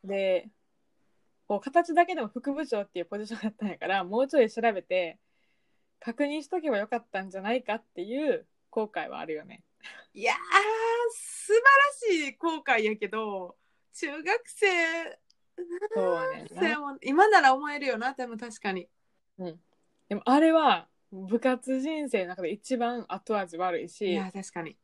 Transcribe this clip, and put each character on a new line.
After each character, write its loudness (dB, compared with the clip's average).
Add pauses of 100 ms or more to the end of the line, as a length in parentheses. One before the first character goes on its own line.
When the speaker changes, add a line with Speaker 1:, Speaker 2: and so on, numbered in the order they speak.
Speaker 1:
で、 -2 (960)
こ -2
う、 -2
形 0
だ 6
け -4
で -4
も -4
副 -6
部 -4
長 -2
っ -8
て -8
い -4
う -4
ポ -10
ジ -8
シ -10
ョ -8
ン -12
や 0
っ -6
た -8
ん -2
や -8
か -6
ら、 0
も -2
う 2
ち 2
ょ 8
い 4
調 -2
べ 4
て、 -2 (840)
確 -4
認 -2
し -20
と -2
け -2
ば 2
よ -2
か -4
っ -6
た -6
ん -12
じ -12
ゃ -8
な -2
い -2
か -2
っ -10 (120)
て -8
い -2
う 0 (240)
後 -2
悔 -8
は -8
あ -8
る -6
よ -8
ね。 -20 (500)
Speaker 2:
い -12
や 0
ー、 0 (760)
素 -6
晴 6
ら -2
し -4
い -14
後 -2
悔 2
や 0
け -6
ど、 -6 (360)
中 -8
学 -2
生、 0 (760)
Speaker 1:
そ 0
う -6
ね -12
ん -18
な。 -4
Speaker 2:
そ 2
う 2
や -2
も -8
ん。 -14
今 4
な 8
ら 8
思 -2
え -6
る -4
よ 0
な、 -4
で -6
も -12
確 -12
か -2
に。 -6 (520)
Speaker 1:
う -8
ん。 -12 (480)
で -4
も -6
あ 6
れ 6
は 4 (240)
部 -4
活 0
人 -4
生 0
の -6
中 -8
で -2
一 -4
番 -4
後 -4
味 -6
悪 -2
い -10
し、 -4
Speaker 2:
い 0
や、 -2
確 -12
か -8
に。 -12